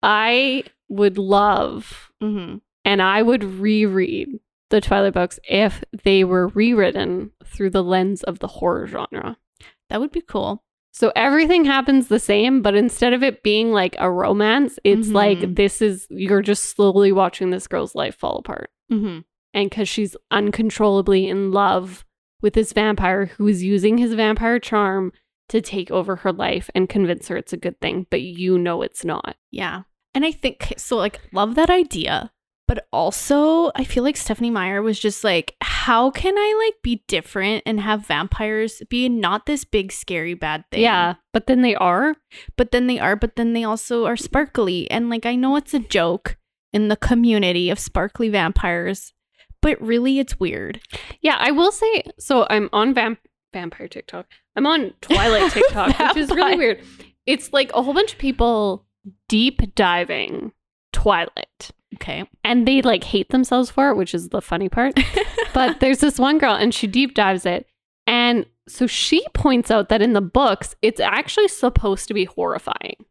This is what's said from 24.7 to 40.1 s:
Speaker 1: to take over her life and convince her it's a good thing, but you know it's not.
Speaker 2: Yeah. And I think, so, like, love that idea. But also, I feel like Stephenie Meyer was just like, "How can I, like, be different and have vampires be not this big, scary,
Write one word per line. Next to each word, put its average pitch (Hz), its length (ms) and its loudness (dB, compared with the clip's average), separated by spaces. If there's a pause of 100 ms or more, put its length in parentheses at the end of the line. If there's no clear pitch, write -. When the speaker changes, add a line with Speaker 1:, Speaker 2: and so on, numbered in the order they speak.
Speaker 1:
to 220 120 0
take 190 300 -8
over 180 260 -2
her 190 140 -2
life 185 440 -4
and 185 140 0
convince 180 380 -2
her 175 100 -6
it's - 160 -10
a 175 40 -10
good 175 240 -8
thing, 175 280 -6
but 175 120 -2
you 180 380 0
know 175 220 -2
it's - 240 -8
not. - 300 -6 (160)
Speaker 2:
Yeah. 190 320 -10 (320)
And 269 100 2
I 320 60 0
think, - 460 -6
so, - 200 -6
like, 208 220 -2 (120)
love 208 240 0
that 330 160 4
idea. 320 600 0 (360)
But - 260 -2
also, 294 840 2
I 262 80 -4
feel 247 200 -2
like 285 120 0
Stephenie 233 360 -4
Meyer 196 300 -2
was 220 160 -2
just 208 260 -4
like, 180 380 0
"How 233 500 2
can 381 260 0
I, 427 180 2 (100)
like, 440 160 -4
be 240 280 -4
different 196 560 -2
and 214 160 -2
have 208 260 -4
vampires 214 840 -4
be 247 200 0
not 233 380 -2
this 294 180 -4
big, 196 260 -2
scary, 170 420 -8